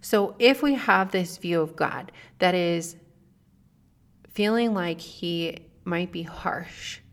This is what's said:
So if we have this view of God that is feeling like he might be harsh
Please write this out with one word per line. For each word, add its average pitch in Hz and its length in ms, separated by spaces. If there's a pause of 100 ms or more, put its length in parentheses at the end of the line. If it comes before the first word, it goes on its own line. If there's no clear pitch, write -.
So 202 380
if 247 220
we 285 120
have 190 380
this 180 260
view 170 240
of 160 160
God - 340 (280)
that 180 140
is 170 440 (1400)
feeling 220 400
like 170 260
he 170 600 (260)
might 180 260
be 170 120
harsh - 760 (140)